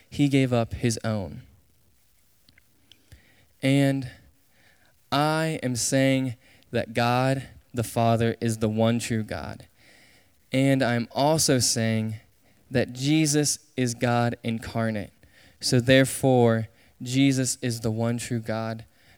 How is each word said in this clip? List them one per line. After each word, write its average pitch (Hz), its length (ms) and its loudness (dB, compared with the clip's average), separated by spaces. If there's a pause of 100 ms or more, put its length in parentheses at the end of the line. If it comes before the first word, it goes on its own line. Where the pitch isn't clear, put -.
he 143 200 2
gave 135 240 2
up 117 200 0
his 120 300 -2
own. 101 380 -6 (2250)
And 135 480 2 (1040)
I 156 500 0
am 127 140 -4
saying 135 600 0 (360)
that 113 220 -2
God 127 500 2 (300)
the 117 100 -2
Father 113 580 2
is 113 160 -2
the 107 120 0
one 110 300 2
true 110 240 -4
God. 85 440 -10 (840)
And 135 300 2
I'm 120 300 0
also 147 480 2
saying 110 560 -2 (560)
that 123 220 -2
Jesus 147 640 0 (180)
is 127 160 -2
God 120 500 0
incarnate. 113 680 -6 (480)
So 127 200 2
therefore, 123 920 4 (320)
Jesus 131 600 0
is 117 200 -4
the 113 100 -2
one 117 260 -2
true 117 220 -6
God, 113 460 -8 (320)